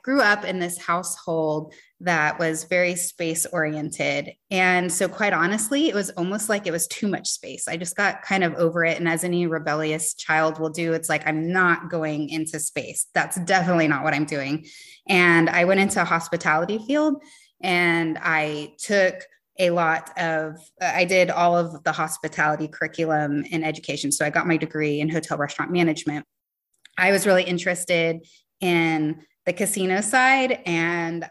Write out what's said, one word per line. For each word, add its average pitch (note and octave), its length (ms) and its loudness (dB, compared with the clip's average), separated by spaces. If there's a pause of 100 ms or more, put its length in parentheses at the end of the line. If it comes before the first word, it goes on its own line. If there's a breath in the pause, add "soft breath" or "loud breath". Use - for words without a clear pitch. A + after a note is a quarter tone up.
grew C4+ 180 2
up G#3 240 4
in F#3 140 -2
this F3 180 -4
household D#3+ 960 -2 (280 loud breath)
that D#3+ 380 0
was D#3+ 260 -2
very F3+ 300 0
space E3 520 -4
oriented. D3+ 880 -2 (180)
And F3+ 420 2
so F3+ 160 0
quite G3+ 240 -2
honestly, G#3+ 560 0
it F#3+ 60 -2
was G3 160 -2
almost F#3+ 400 -4
like G3+ 160 -2
it F3 40 -2
was E3 160 -2
too - 220 -4
much - 200 -4
space. - 380 -8
I E3 120 -6
just F3 180 -8
got G3+ 260 0
kind F#3+ 220 0
of D#3+ 120 0
over E3 280 2
it. E3 140 0
And E3 100 0
as E3 160 0
any F3 220 0
rebellious D#3 680 -2
child D#3+ 480 0
will D#3+ 80 -2
do, E3 240 -2
it's D#3+ 160 -2
like, D#3 180 -2
"I'm D#3 240 -2
not F3 380 2
going D#3 400 -4
into D#3 320 -6
space. - 540 -6
That's D#3 260 0
definitely F3 480 4
not C#3 160 0
what D#3 80 0
I'm D3 140 0
doing." D3 400 -4 (420 loud breath)
And E3+ 400 6
I F3 160 2
went F#3+ 160 4
into G3 220 2
a - 20 2
hospitality E3+ 840 0
field, D4 360 0 (400 loud breath)
and E3+ 580 0
I D3+ 580 -2
took F#3 440 2 (360 soft breath)
a F3+ 120 4
lot E3 480 0
of, D#3+ 400 -4 (240)
I F3 220 2
did F3+ 260 4
all F3 260 4
of D#3+ 280 -2
the D#3+ 80 2
hospitality D#3 760 -2
curriculum D3+ 760 -2
in D#3+ 200 -4
education. D3 480 -4
So D3+ 140 0
I D3+ 40 0
got E3 160 0
my E3 120 2
degree D3+ 420 -2
in D3+ 80 0
hotel D#3+ 300 -4
restaurant D3 320 -4
management. D#3 560 0 (720)
I F#3 140 4
was G3+ 140 2
really F#3 180 6
interested E3+ 840 -2 (340 soft breath)
in D#3+ 640 0 (240 loud breath)
the F3+ 60 0
casino F#3 480 0
side, C4 640 2
and E3+ 680 -2